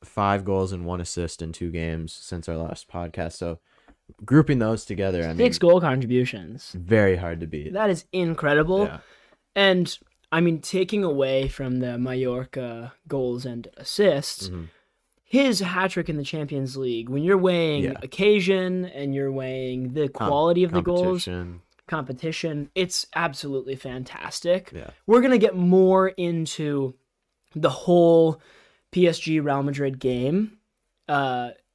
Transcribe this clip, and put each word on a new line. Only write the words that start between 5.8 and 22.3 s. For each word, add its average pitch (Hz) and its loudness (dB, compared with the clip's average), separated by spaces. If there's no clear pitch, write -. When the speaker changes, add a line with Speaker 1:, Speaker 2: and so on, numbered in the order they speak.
Speaker 2:
contributions. 123 -2
Speaker 1:
very 95 4
hard 85 -6
to 82 -8
beat. 78 -8
Speaker 2:
That 208 0
is 160 -4
incredible. 165 0
Speaker 1:
Yeah. - -10
Speaker 2:
And, 185 2
I 165 2
mean, 170 2
taking 190 -2
away 135 0
from 127 -4
the 123 -4
Mallorca 123 -6
goals 127 -4
and 127 -10
assists, 147 0
Speaker 1:
Mm-hmm. 90 -8
Speaker 2:
his 254 2
hat 185 -2
trick 170 -6
in 156 -4
the 143 -6
Champions 139 -6
League, 120 -4
when 139 -2
you're 190 4
weighing 170 2
Speaker 1:
Yeah. 135 -4
Speaker 2:
occasion 185 2
and 139 -6
you're 139 -2
weighing 131 -6
the 147 0
Speaker 1:
Com-, 117 -4
Speaker 2:
quality 170 2
of 170 -4
the 175 2
goals, 180 0
Speaker 1:
competition. 87 -8
Speaker 2:
competition, 151 -6